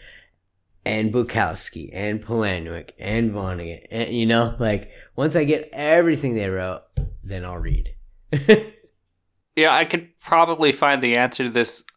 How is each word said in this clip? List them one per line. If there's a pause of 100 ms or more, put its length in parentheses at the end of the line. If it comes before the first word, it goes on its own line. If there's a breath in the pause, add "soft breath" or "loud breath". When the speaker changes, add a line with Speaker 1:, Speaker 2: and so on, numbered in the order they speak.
(840 loud breath)
Speaker 1:
And
Bukowski,
and
Palahniuk, (100)
and
Vonnegut,
and,
you
know,
like, (240 loud breath)
once
I
get
everything
they
wrote, (420)
then
I'll
read. (380)
<laughs> (840)
Speaker 2:
Yeah,
I
could
probably
find
the
answer
to
this (140)